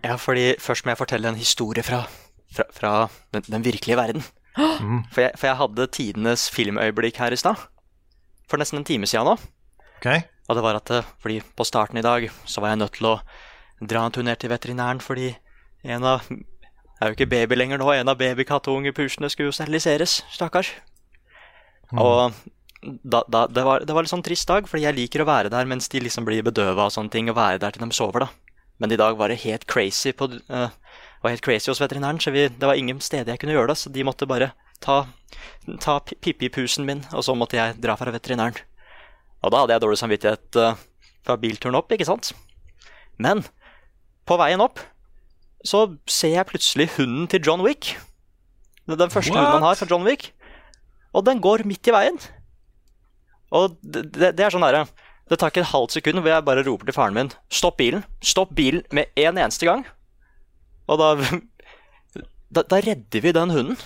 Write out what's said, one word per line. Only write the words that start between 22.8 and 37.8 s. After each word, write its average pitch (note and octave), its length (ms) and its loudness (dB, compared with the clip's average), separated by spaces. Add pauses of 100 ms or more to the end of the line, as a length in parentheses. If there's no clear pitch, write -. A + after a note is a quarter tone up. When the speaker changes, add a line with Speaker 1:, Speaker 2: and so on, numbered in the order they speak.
Speaker 1:
da, A#2+ 480 -2
da, A2+ 160 4
det B2 160 -2
var, C3+ 240 2
det D#3 80 -2
var E3 80 2
litt - 80 -4
sånn F3+ 160 -4
trist F3 240 -2
dag, G3+ 160 0
fordi D#3 220 -4
jeg C#3+ 100 -2
liker C3+ 240 -2
å D3+ 80 0
være G#2 220 2
der B2+ 160 0
mens B2+ 240 -6
de C3 100 -2
liksom A#2 240 -4
blir A2 160 0
bedøvet G2+ 460 2
og - 80 -4
sånne G#2+ 180 -6
ting, A2+ 160 -2
og A2+ 80 0
være F#2+ 240 2
der G2+ 140 -2
til A2+ 100 -6
de A#2+ 80 -4
sover A2 320 0
da. - 20 -12 (520)
Men G#2+ 100 0
i A2+ 80 2
dag A2 160 4
var G#2+ 160 0
det A#2 140 -4
helt G#2+ 240 -4
crazy G#2+ 480 0
på, C#3 80 -4 (240)
eh, B2 220 -4 (500)
var A#2 140 0
helt - 100 -12
crazy A#2 240 0
hos C3 80 0
veterinæren, C#3 400 -2
så D3+ 160 -2
vi, C#3+ 160 4
det B2 160 -4
var D#3 80 4
ingen C3 320 -2
steder A#2+ 300 -4
jeg - 80 -10
kunne D3+ 100 -4
gjøre B2+ 160 2
det, D3+ 80 2
så - 160 -10
de C3+ 140 -4
måtte C3+ 180 -4
bare C3 220 0 (340)
ta, C#3 140 2 (880)
ta C#3+ 180 0
pi-, - 160 -14
pippipusen C3+ 680 -4
min, C#3 160 -6 (100)
og D3+ 140 -4
så C3 100 0
måtte A#2 220 0
jeg A2+ 240 0